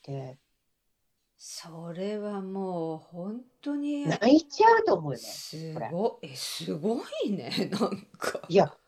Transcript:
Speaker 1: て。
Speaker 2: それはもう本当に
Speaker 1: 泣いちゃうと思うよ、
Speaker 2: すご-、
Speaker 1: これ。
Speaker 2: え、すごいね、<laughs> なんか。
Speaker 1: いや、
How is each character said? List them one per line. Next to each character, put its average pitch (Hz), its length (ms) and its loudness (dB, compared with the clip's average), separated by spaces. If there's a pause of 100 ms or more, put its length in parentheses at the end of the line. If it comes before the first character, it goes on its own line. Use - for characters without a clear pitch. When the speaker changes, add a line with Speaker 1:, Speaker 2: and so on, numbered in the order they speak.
Speaker 1:
て。 135 360 -10 (960)
Speaker 2:
そ 170 560 -12
れ 196 240 -4
は 202 260 -6
も 185 520 -2
う 160 40 -8
本 190 420 -10 (200)
当 285 140 -4
に 285 320 -2
Speaker 1:
泣 262 300 6
い - 120 4
ち - 140 2
ゃ 453 100 10 (100)
う - 20 0
と 208 100 4
思 160 140 0
う 135 60 -2
よ、 117 40 -8
Speaker 2:
す - 560 -10 (160)
ご-、 196 200 0
Speaker 1:
こ - 120 -14
れ。 147 80 -12
Speaker 2:
え、 135 60 -14
す 165 400 -6
ご 226 260 -2 (220)
い 220 80 0
ね、 131 180 -6 (120)
<laughs> 165 100 -2
な - 160 0
ん - 180 -8 (100)
か。 - 320 -4
Speaker 1:
い 165 60 2
や、 175 180 6 (160)